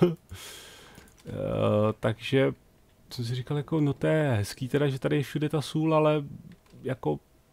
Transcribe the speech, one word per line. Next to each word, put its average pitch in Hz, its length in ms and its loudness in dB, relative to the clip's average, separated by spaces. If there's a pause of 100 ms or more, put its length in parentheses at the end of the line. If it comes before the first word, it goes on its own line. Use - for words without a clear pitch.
<laughs> 170 140 6 (1120)
Eh, 107 680 0
takže 135 540 0 (560)
jsem 120 140 -8
si 117 100 -6
říkal, 127 220 -4
jako, 151 240 0
no 143 120 4
to - 140 -4
je 156 260 2
hezký 107 360 -2
teda, 143 200 2
že 131 100 -2
tady 147 180 0
je 143 60 2
všude 151 260 -2
ta 156 120 0
sůl, 156 340 0
ale 151 300 4 (580)
jako 143 360 -2 (340)